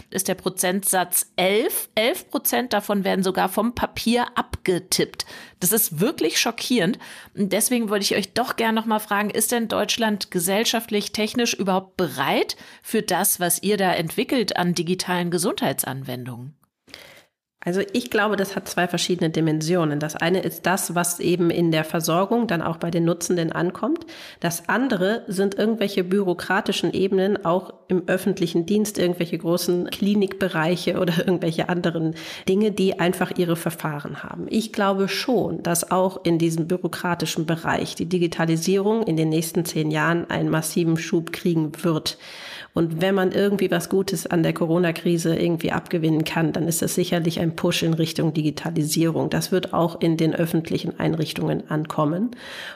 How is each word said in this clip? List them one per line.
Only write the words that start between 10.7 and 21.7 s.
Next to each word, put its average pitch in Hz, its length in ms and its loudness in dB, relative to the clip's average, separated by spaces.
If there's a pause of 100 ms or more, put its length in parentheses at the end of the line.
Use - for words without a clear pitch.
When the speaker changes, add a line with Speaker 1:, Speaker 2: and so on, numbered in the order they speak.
Speaker 1:
technisch 233 420 0
überhaupt 185 420 -2
bereit 170 600 0 (260)
für - 180 -2
das, 185 400 0
was 170 220 0
ihr 202 160 2
da 185 160 2
entwickelt 208 640 -2
an 175 160 2
digitalen 175 560 -2
Gesundheitsanwendungen? 135 1200 -4 (1120)
Speaker 2:
Also 180 140 0 (140)
ich 247 160 -2
glaube, 208 260 0
das 196 180 -2
hat 190 140 -6
zwei 175 180 0
verschiedene 175 440 0
Dimensionen. 156 680 2
Das 151 180 -6
eine 175 240 0
ist 165 260 -4
das, 175 280 0
was 175 240 0
eben 170 300 2
in 165 220 4